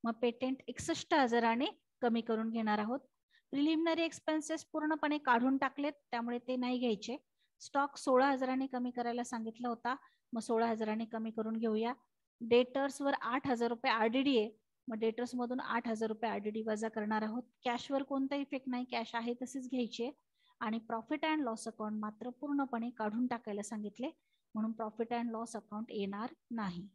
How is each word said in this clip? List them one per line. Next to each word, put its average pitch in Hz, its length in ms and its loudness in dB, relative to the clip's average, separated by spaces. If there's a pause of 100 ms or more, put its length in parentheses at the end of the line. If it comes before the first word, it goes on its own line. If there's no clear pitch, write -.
मग 226 180 -2
patent 254 460 0
एकसष्ट - 460 -2
हजाराने 233 520 4 (360)
कमी 233 200 2
करून 226 280 0
घेणार 220 300 0
आहोत. 233 200 0 (540)
Preliminary 320 500 4
expenses 311 600 -2
पूर्णपणे 302 520 0
काढून 262 400 4
टाकलेत, 285 360 -2 (180)
त्यामुळे 240 260 -2 (100)
ते 254 80 -2
नाही 247 240 0
घ्यायचे. 226 380 -2 (440)
Stock 277 360 0
सोळा 262 340 6
हजारांनी 262 360 0
कमी 247 240 -2
करायला 240 320 -2
सांगितला 226 460 -4
होता, 240 260 -2 (380)
मग 226 80 -2
सोळा 233 260 2
हजारांनी 220 380 0
कमी 226 260 -6
करून 220 260 -2
घेऊया. 226 360 0 (480)
डेटर्सवर 262 800 4
आठ 247 260 -2
हजार 233 220 2
रुपये 240 220 0
आरडीडी 233 460 4
आहे, 214 120 4 (380)
मग 220 120 -4
डेटर्समधून 240 600 -2
आठ 240 280 -2
हजार 220 220 0
रुपये 220 200 -2
आरडीडी 208 380 -2
वजा 214 220 0
करणार 214 320 0
आहोत. 220 220 -2 (200)
कॅशवर 269 400 0
कोणता 269 320 0
effect 269 340 -4
नाही, 247 220 -2
Cash 233 240 -4
आहे 233 260 -2
तशीच 254 280 -8
घ्यायची 233 340 -2
आहे. 262 100 -4 (480)
आणि 220 180 -2 (100)
profit 233 360 -2
and 311 180 2
loss 226 240 -4
account 214 320 -4
मात्र 214 300 -6 (100)
पूर्णपणे 269 580 0
काढून 226 300 0
टाकायला 220 360 -4
सांगितले, 214 460 -6 (460)
म्हणून 220 160 0 (100)
profit 226 380 -4
and 233 160 -2
loss 226 240 -6
account 214 320 -8
येणार 202 420 -4 (180)
नाही. 202 440 -4